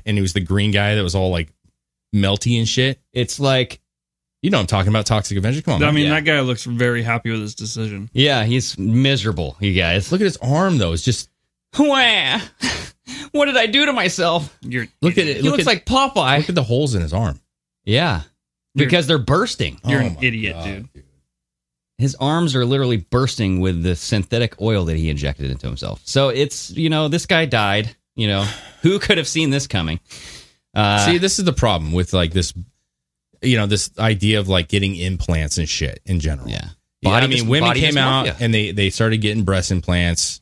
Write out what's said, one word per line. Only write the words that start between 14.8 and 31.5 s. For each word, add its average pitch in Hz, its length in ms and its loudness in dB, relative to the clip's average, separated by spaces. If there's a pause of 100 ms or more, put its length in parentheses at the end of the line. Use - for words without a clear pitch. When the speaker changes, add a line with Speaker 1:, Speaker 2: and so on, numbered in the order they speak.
Speaker 3:
an 110 60 -10 (120)
Speaker 1:
Look 170 120 2
at - 60 0
Speaker 3:
idiot. 156 180 0
Speaker 1:
it. - 40 -6
Speaker 2:
He - 20 -2
Speaker 1:
Look 165 160 2
Speaker 2:
looks 185 40 2
Speaker 1:
at 151 40 -4
Speaker 2:
like 208 200 0
Popeye. 208 520 2
Speaker 1:
Look 151 100 0
at 180 60 -2
the 160 80 2
holes 123 320 0
in 90 80 0
his 78 100 -4
arm. 92 260 -2 (460)
Speaker 2:
Yeah, 113 380 0 (520)
Speaker 3:
You're 151 120 2
Speaker 2:
because 175 200 2
they're 156 120 2
bursting. 127 640 -2
Speaker 3:
You're 135 180 2
Speaker 1:
Oh - 40 0
Speaker 3:
an 90 80 -4
Speaker 1:
my 73 80 -12
Speaker 3:
idiot, 110 340 -2
Speaker 1:
God, 82 80 -10
Speaker 3:
dude. 101 280 -10
Speaker 1:
dude. - 120 -20 (920)
Speaker 2:
His 135 220 0
arms 151 340 2
are 127 100 2
literally 123 340 2
bursting 98 600 0
with 90 220 0
the 90 140 0
synthetic 110 640 -2
oil 104 240 2
that 80 120 0
he 80 140 0
injected 71 400 -4
into 64 160 -6
himself. 57 380 -8
So 135 240 0
it's, 135 420 -4
you 160 200 -2
know, 156 180 0
this 160 180 -2
guy 165 200 2
died. 107 480 0 (200)
You 110 140 0
know, 98 140 2 (220)
<sighs> - 180 -10
who 185 160 4
could 196 200 0
have 147 100 -2
seen 160 220 0
this 135 160 0
coming? 82 340 -2 (760)
Uh, 104 320 2
Speaker 1:
See, 175 120 4
this 185 200 0
is 202 60 -2
the 170 80 2